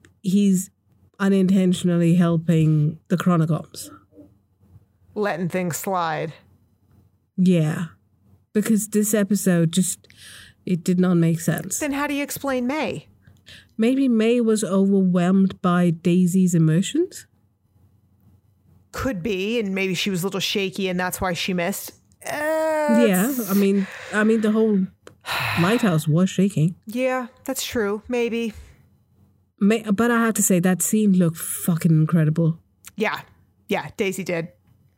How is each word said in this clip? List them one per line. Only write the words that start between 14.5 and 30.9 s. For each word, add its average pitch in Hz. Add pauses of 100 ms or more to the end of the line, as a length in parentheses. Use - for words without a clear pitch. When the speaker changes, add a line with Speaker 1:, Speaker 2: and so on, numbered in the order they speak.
Speaker 1:
overwhelmed 190
by 175
Daisy's 180
emotions? 170 (1700)
Speaker 2:
Could 233
be, 208
and 196
maybe 190
she 185
was 180
a 190
little 190
shaky 190
and 180
that's 180
why 185
she -
missed. 180 (320)
Uh, 302
Speaker 1:
Yeah, 190
Speaker 2:
it's 240
Speaker 1:
I 190
mean, 196 (280)
I 214
mean, 220
the 214
whole 214 (720)
lighthouse 185
was 175
shaking. 185 (100)
Speaker 2:
Yeah, 254 (180)
that's 262
true. 214
Maybe. 233 (1040)
Speaker 1:
May-, 214
but 214
I 233
have 226
to 208
say, 185
that 180
scene 214